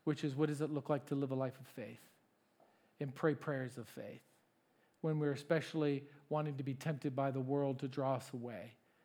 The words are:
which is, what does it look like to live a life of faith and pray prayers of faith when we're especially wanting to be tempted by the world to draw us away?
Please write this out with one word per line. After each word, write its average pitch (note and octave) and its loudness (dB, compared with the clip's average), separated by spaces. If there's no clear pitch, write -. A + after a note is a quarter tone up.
which D3+ 0
is, C#3 0
what D3+ 4
does D3 -2
it D3+ 0
look C#3+ -2
like C#3+ 2
to D3 0
live C#3 2
a - 0
life C3 0
of C3 -16
faith A#2 -12
and C#3 -4
pray D#3 4
prayers C3 -4
of A2+ -10
faith - -12
when D#3 2
we're D3 4
especially C#3+ 2
wanting D3+ 0
to C#3+ -2
be C3+ -2
tempted C#3 -2
by C#3 4
the C3+ 0
world C3+ 2
to C#3+ -2
draw C3+ 2
us - -4
away? A#2 -6